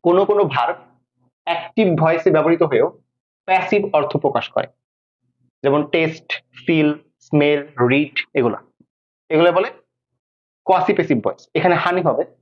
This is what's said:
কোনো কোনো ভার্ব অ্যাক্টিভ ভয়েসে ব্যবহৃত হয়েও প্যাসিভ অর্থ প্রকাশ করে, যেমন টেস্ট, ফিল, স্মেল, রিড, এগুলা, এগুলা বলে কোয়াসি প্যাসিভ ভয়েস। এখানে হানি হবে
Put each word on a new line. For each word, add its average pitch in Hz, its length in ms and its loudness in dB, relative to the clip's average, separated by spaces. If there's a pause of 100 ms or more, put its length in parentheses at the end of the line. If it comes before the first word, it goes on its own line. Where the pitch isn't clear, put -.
কোনো 180 220 4
কোনো 208 180 2
ভার্ব 131 340 -2 (640)
অ্যাক্টিভ - 440 -2 (120)
ভয়েসে 165 320 2
ব্যবহৃত 160 320 2
হয়েও 147 380 -2 (440)
প্যাসিভ 190 500 -2
অর্থ 143 220 0
প্রকাশ 139 320 -2
করে, - 180 -4 (960)
যেমন 147 260 0
টেস্ট, - 540 -4 (220)
ফিল, 156 280 2 (260)
স্মেল, 147 480 0 (220)
রিড, 143 300 -2 (140)
এগুলা, 120 240 0 (720)
এগুলা 165 220 4
বলে 185 200 -2 (920)
কোয়াসি 190 280 0
প্যাসিভ 147 240 0
ভয়েস। - 380 -6
এখানে 175 200 2
হানি 180 260 -2
হবে 160 240 -2 (160)